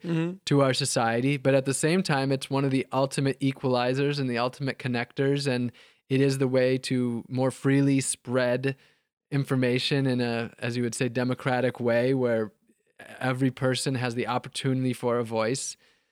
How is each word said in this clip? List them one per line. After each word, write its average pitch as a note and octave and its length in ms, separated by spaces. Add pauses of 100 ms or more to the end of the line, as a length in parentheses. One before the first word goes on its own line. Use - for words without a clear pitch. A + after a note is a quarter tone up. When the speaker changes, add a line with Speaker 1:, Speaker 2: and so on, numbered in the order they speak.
Speaker 1:
Mm-hmm. E3+ 300 (120)
Speaker 2:
to C#3+ 160
our C3 140
society. B2+ 640
But C3+ 180
at C3+ 100
the C#3 80
same E3+ 300
time, C3+ 280
it's C3+ 160
one C3+ 160
of C#3 60
the C3+ 240
ultimate C3+ 460
equalizers C3+ 800
and C3 100
the A#2+ 80
ultimate B2 400
connectors. C#3 720
And B2 240 (380)
it C3+ 120
is C#3 160
the C3+ 100
way B2+ 320
to B2 480
more B2+ 220
freely C#3 520
spread B2+ 760 (560)
information C3+ 760
in B2 120
a, A#2 400
as A#2 160
you B2 80
would A#2 100
say, C3 140
democratic B2 720
way A#2+ 340
where A#2 380 (680)
every C3 280
person C3 460
has B2 180
the A#2 140
opportunity B2+ 640
for A#2+ 280
a B2 40
voice. A2 540 (340)